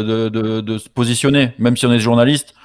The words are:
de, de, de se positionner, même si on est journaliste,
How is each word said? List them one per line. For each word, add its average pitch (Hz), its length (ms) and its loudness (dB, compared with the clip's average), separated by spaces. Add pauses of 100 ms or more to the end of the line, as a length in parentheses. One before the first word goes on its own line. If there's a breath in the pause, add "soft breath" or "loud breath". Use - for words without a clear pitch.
de, 113 260 -2
de, 110 320 -4
de 110 160 -6
se - 140 -12
positionner, 123 680 0
même 120 200 2
si - 80 0
on 120 60 2
est 120 60 4
journaliste, 117 540 2 (120 soft breath)